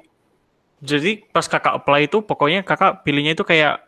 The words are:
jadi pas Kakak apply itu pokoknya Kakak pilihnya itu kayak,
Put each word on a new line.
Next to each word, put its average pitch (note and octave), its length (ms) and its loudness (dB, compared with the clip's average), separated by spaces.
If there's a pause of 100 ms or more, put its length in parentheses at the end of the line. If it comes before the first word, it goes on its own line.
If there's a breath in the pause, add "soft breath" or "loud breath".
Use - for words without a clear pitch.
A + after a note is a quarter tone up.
(840)
jadi D3 480 -2
pas D#3+ 160 -2
Kakak - 320 0
apply C#3+ 320 2
itu G#3 80 0
pokoknya D#3+ 480 0
Kakak G3 400 0
pilihnya D3 320 0
itu G3+ 80 -6
kayak, D#3 400 2